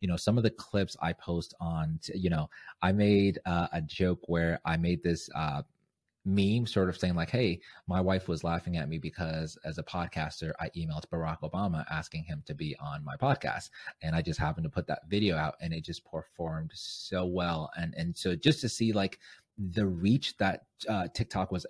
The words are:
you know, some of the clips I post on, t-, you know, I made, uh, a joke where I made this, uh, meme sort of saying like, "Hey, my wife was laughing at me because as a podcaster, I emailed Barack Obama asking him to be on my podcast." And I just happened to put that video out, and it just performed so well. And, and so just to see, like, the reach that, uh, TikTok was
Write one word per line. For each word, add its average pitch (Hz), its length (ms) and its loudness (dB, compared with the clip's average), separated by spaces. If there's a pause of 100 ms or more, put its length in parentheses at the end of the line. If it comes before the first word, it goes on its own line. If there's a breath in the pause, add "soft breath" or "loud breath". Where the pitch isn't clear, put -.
you 101 80 0
know, 87 100 2
some 107 180 2
of 117 80 4
the 110 60 4
clips - 500 -2
I 82 140 0
post - 440 -4
on, 80 440 -2
t-, - 160 -6
you 180 100 2
know, 156 220 2 (320 loud breath)
I 95 100 6
made, 101 540 6
uh, 85 260 2
a 82 80 0
joke 87 460 2
where 85 400 2
I 82 100 2
made 85 260 2
this, 85 320 0
uh, 73 280 -2 (600)
meme 101 400 4
sort 98 240 2
of 87 80 -2
saying 90 200 2
like, 82 140 0
"Hey, 110 300 2 (280 loud breath)
my 90 120 2
wife 92 280 2
was 82 160 -2
laughing 85 320 -2
at 73 120 -2
me 80 80 -4
because 80 680 -4
as 78 140 -6
a 80 40 -6
podcaster, 80 760 -4
I 82 80 -4
emailed 78 440 -6
Barack 160 280 -2
Obama 175 500 -2
asking 156 320 -6
him 76 240 -8
to - 80 -8
be 76 240 -4
on 73 260 -8
my 69 120 -8
podcast." - 540 0 (320 loud breath)
And 160 120 0
I 165 80 4
just - 160 -2
happened 156 240 0
to 151 80 -2
put 90 160 -2
that - 220 -4
video 101 280 4
out, 78 240 -2
and 82 140 -4
it 80 80 -6
just - 220 -10
performed 80 680 -6
so - 520 -4
well. 87 500 0
And, 85 200 -4
and 170 200 -4
so - 200 0
just 160 240 4
to 120 80 -2
see, 113 240 0
like, 98 260 0 (400 loud breath)
the 101 280 0
reach 98 520 2
that, 95 280 0 (220)
uh, 98 240 0
TikTok - 400 -2
was 87 180 -2